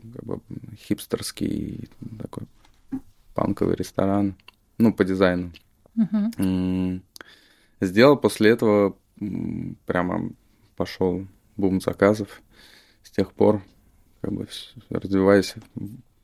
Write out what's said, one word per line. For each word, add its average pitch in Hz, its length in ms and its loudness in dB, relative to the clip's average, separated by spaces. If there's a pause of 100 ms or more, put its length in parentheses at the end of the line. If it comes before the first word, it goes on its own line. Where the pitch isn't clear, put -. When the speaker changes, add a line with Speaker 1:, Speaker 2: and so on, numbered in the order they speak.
(160)
Speaker 1:
как - 80 -16
бы, - 160 -8 (380)
хипстерский, - 1120 -6 (300)
такой - 240 -12 (920)
панковый 92 400 0
ресторан, 98 600 -2 (440)
ну, 113 140 4
по 101 100 2
дизайну. 90 480 2 (420)
Speaker 2:
Мгм. 214 440 0
Speaker 1:
М, 92 640 0 (800)
сделал, 113 360 6
после 107 340 2
этого, 104 460 2 (240)
м, 90 640 -8
прямо 90 460 -2 (460)
пошёл 95 500 -4 (300)
бум 95 240 0
заказов. 101 600 0 (600)
С - 80 -20
тех - 220 -2
пор, 104 280 4 (600)
как 92 120 -6
бы, 101 120 -6
вс-, - 280 -16 (160)
развиваюсь, 95 640 4 (720)